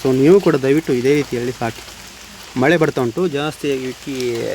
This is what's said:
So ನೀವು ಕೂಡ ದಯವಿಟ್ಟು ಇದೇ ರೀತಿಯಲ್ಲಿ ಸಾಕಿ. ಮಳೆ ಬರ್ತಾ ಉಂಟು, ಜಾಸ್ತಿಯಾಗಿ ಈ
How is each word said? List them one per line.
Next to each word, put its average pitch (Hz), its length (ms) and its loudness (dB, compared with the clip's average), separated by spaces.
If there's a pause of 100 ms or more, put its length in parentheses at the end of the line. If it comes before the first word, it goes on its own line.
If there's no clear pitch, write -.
So 131 100 2
ನೀವು 151 260 6
ಕೂಡ 170 160 2
ದಯವಿಟ್ಟು 139 360 0
ಇದೇ 127 220 2
ರೀತಿಯಲ್ಲಿ 127 380 -2
ಸಾಕಿ. 113 300 -6 (800)
ಮಳೆ 151 160 4
ಬರ್ತಾ 151 260 0
ಉಂಟು, 127 260 -2
ಜಾಸ್ತಿಯಾಗಿ 139 840 -6
ಈ 123 260 -4 (180)